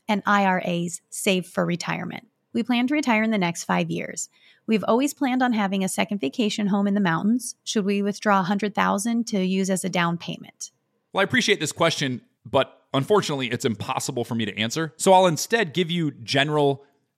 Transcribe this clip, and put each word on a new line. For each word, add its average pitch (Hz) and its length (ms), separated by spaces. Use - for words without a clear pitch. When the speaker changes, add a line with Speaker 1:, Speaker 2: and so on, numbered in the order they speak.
Speaker 1:
and 208 180
I 202 200
R 185 200
As 175 440
saved 185 380
for 180 180
retirement. 175 600
We 233 100
plan 247 240
to 294 60
retire 269 280
in 220 100
the 220 60
next 175 280
five 180 260
years. - 380
We've 214 220
always 262 260
planned 254 300
on 247 100
having 196 300
a 190 60
second 202 320
vacation 214 460
home 202 200
in 202 60
the 208 80
mountains. 190 640
Should 208 220
we 202 160
withdraw 202 380
a 185 40
hundred 202 300
thousand 202 540
to 190 180
use 190 240
as 185 140
a 190 60
down 170 280
payment?" - 540
Speaker 2:
Well, 180 80
I 196 60
appreciate 208 340
this 151 140
question, 147 480
but 131 480
unfortunately, 135 580
it's 123 140
impossible 123 580
for 117 120
me 113 100
to 95 120
answer. 143 380
So - 160
I'll 185 160
instead 180 460
give 170 180
you 165 200
general 139 720